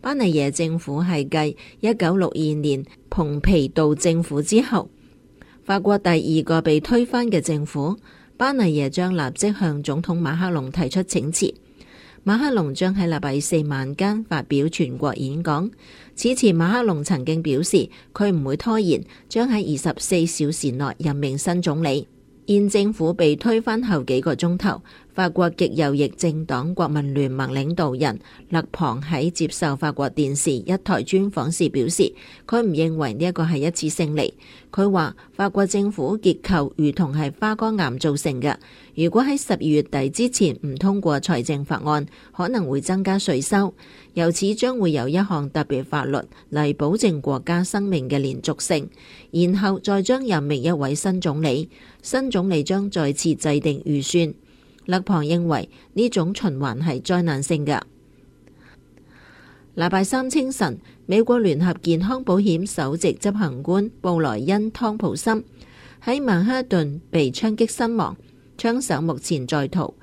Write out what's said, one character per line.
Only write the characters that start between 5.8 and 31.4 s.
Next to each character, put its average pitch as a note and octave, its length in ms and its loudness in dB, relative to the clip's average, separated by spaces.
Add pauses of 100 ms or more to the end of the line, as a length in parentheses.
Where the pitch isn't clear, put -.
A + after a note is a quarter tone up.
第 F#3+ 120 2
二 D#3+ 320 4
個 D#3+ 180 2
被 D#3 200 4
推 A#3+ 260 2
翻 A#3+ 220 0
嘅 F#3+ 120 2
政 D3+ 240 -2
府。 D3+ 320 -2 (400)
巴 C4 140 2
尼 G#3 240 2
耶 C#3 160 0
將 F3+ 260 0
立 C#3 200 -2
即 G#3 160 2
向 D#3+ 320 0
總 D#3 180 -2
統 E3+ 180 -2
馬 D#3 160 0
克 F3+ 140 0
龍 C#3 220 -4
提 E3+ 160 0
出 F#3 160 0
請 D#3 260 -2
辭。 - 240 -2 (680)
馬 G#3 160 2
克 C#4+ 120 2
龍 D#3+ 240 0
將 F#3 200 0
喺 F#3 140 0
禮 D#3+ 100 0
拜 C#3+ 220 -2
四 D#3 240 0
晚 C#3 320 -4
間 G#3 280 0
發 D3+ 180 -4
表 C#3+ 260 2
全 C3 300 -2
國 C#3+ 160 0
演 C#3 280 -4
講。 E3+ 280 0 (440)
此 B3 200 0
前， A3 200 6
馬 E3 160 4
克 B3 120 2
龍 E3+ 200 2
曾 D3 220 -2
經 D#3+ 180 0
表 D3+ 200 2
示， E3+ 260 2 (240)
佢 G3+ 180 0
唔 D#3 140 2
會 C3+ 140 -2
拖 A3 200 0
延， F3 240 2 (240)
將 A#3+ 220 0
喺 G#3+ 160 0
二 D3+ 300 -2
十 - 100 -10
四 E3+ 220 2
小 D3+ 240 -2
時 D3 220 -4
內 C3+ 260 -4
任 D3 180 -2
命 C#3+ 220 -2
新 F3+ 240 0
總 D#3+ 200 0
理。 C#3+ 240 0 (400)
現 G3+ 220 4
政 G#3 240 2
府 E3 220 0
被 D#3 220 4
推 A3+ 240 2
翻 A3+ 220 -2
後 F#3+ 220 0
幾 B2+ 180 2
個 D#3+ 120 0
鐘 F3 240 0
頭， - 240 -2 (320)
法 F#3 140 0
國 F3 220 2
極 - 240 0
右 C#3+ 200 2
翼 C#3+ 140 2
政 D#3+ 360 -2
黨 D3 300 -4
國 E3+ 140 0
民 C#3+ 260 -2
聯 C#3 160 2
盟 C3 220 -4
領 C#3 220 -2
導 D#3 180 0
人 C3 260 0 (300)
勒 E3 240 0
龐 C3+ 280 -2
喺 D3+ 300 -2
接 D#3+ 180 -2
受 C#3+ 280 -2
法 D3 160 -2
國 C#3 180 -2
電 C#3+ 240 -2
視 D3 180 0
一 C3 300 -2
台 C3+ 200 0
專 F#3+ 280 0
訪 D3 200 -4